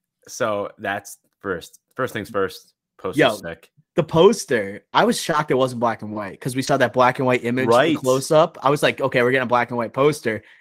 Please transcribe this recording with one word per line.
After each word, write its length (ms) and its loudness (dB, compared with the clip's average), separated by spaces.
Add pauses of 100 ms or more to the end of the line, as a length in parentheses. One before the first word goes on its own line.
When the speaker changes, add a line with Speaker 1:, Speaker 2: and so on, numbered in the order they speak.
(280)
Speaker 1:
So 500 -6
that's 400 -8 (220)
first. 400 -10 (160)
First 180 -6
things 160 -8
first, 440 -6 (240)
poster's 200 -8
Speaker 2:
Yo, 200 2
Speaker 1:
sick. 340 -16 (240)
Speaker 2:
the 80 2
poster, 880 2
I 120 4
was 140 0
shocked 300 -2
it 60 0
wasn't 240 -2
black 240 -2
and 80 -10
white 280 -10
'cause 160 -8
we 60 -4
saw 160 0
that 160 0
black 240 4
and 80 -2
white 180 0
image, 220 -2
the 100 4
Speaker 1:
Right. 220 4
Speaker 2:
close-up. 640 2
I 80 2
was 140 0
like, 180 0
"Okay, 220 0
we're 80 2
getting 140 0
a 20 -4
black 240 0
and 60 -6
white 160 -6
poster." 500 0 (180)